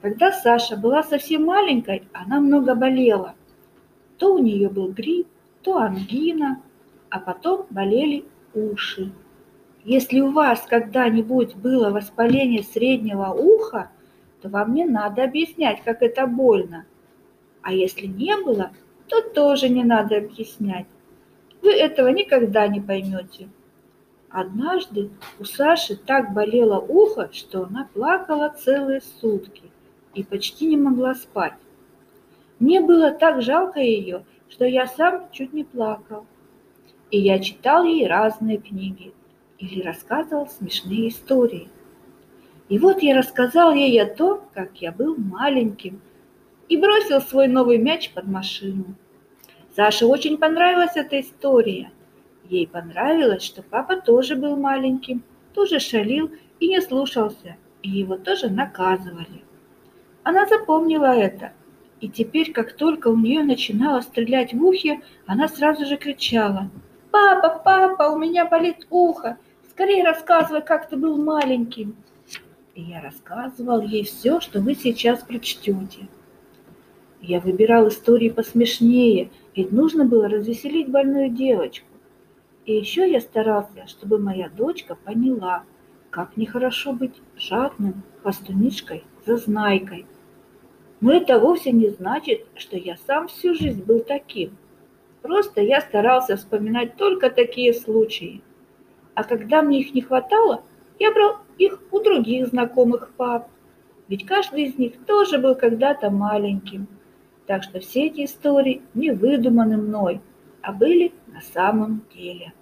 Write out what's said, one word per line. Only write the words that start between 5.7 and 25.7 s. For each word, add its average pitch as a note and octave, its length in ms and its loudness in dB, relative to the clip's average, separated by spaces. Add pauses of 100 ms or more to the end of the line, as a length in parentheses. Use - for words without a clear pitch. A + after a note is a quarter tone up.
ангина, C4 840 -4 (520)
а F#3+ 80 -8
потом F4 500 -4
болели B3 560 -2 (300)
уши. G3+ 560 -6 (760)
Если C4 340 2
у C#4 120 2
вас C#4 360 2
когда-нибудь A#3 880 0
было A3+ 360 0
воспаление A#3 720 0
среднего G#3+ 680 -2
уха, A#3+ 600 2 (500)
то G3 80 -14
вам G#3 240 -2
не D#4+ 120 0
надо G#3+ 380 -2
объяснять, C#4 600 -2
как A3+ 180 -2
это B3 240 0
больно. G#3 600 0 (760)
А F#3 100 -8
если F#3+ 360 -4
не A#3+ 300 -4
было, A3+ 340 -4 (360)
то A4 140 0
тоже C#4+ 480 2
не B3 140 2
надо G#3+ 340 2
объяснять. G#3 680 -8 (720)
Вы G4 120 6
этого C#4+ 340 2
никогда A#3+ 600 2
не G3+ 140 -4
поймете. F#3+ 680 -8 (840)
Однажды G#3 800 -4 (280)
у G#3 40 -14
Саши D4 520 0